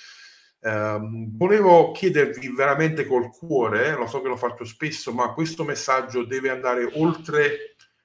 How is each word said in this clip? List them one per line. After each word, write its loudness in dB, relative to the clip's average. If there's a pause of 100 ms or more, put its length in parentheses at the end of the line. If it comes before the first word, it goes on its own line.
(600)
Ehm, -4
volevo 6
chiedervi 0
veramente 0
col 0
cuore, 0
eh, -2
lo -4
so -6
che -4
lo -4
faccio -6
spesso, -8
ma -2
questo -4
messaggio -2
deve -4
andare -2
oltre, 0 (300)